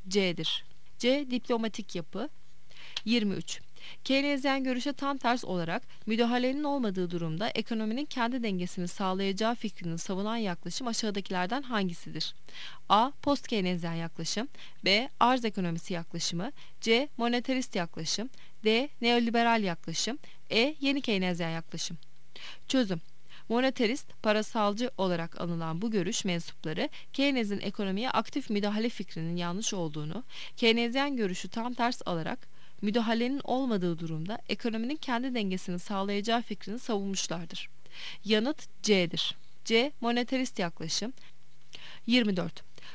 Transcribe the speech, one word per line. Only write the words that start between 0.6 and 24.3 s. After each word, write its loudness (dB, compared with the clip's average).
C. 4
Diplomatik 0
yapı. -4
Yirmi 4
üç. -4
Keynesyen 2
görüşe 0
tam -2
ters 2
olarak 0
müdahalenin 2
olmadığı 0
durumda 0
ekonominin -2
kendi 0
dengesini -2
sağlayacağı 0
fikrini -4
savunan -2
yaklaşım -2
aşağıdakilerden 0
hangisidir? -2
A. 6
Post 2
Keynesyen 0
yaklaşım. -2
B. 4
Arz 6
ekonomisi -2
yaklaşımı. -2
C. 4
Monetarist 0
yaklaşım. -2
D. 4
Neoliberal 4
yaklaşım. -2
E. 4
Yeni 2
Keynesyen 2
yaklaşım. -4
Çözüm. 2
Monetarist, 0
parasalcı 2